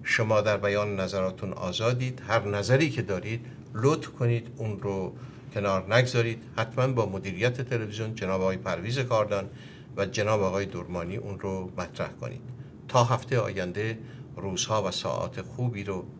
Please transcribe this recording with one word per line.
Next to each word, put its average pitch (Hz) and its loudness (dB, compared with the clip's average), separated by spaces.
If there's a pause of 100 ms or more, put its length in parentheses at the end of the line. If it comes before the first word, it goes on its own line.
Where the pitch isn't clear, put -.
شما 107 4
در 104 4
بیان 101 2
نظراتون 92 0
آزادید، 123 0
هر 104 4
نظری 110 6
که 123 -2
دارید 98 -2 (300)
لطف 113 4
کنید 117 0 (100)
اون 107 -4
رو 98 -2 (400)
کنار 98 2
نگذارید. 117 4 (140)
حتماً 127 2
با 120 2
مدیریت 98 -2
تلویزیون، 110 -4
جناب 95 0
آقای 92 2
پرویز 92 -2
کاردان 107 0 (480)
و 98 2
جناب 104 2
آقای 98 2
دورمانی، 87 -6
اون 101 -8
رو 95 -4
مطرح 87 -4 (120)
کنید. 62 -8 (460)
تا 123 8
هفته 120 2
آینده 101 -2 (400)
روزها 98 0
و 92 0
ساعات 85 -2
خوبی 110 -2
رو 92 -4 (140)